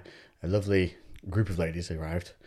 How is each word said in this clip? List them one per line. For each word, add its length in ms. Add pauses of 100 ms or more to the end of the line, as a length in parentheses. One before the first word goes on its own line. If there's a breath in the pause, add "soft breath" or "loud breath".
(420 soft breath)
a 40
lovely 500 (320 soft breath)
group 220
of 80
ladies 320
arrived, 420 (140 soft breath)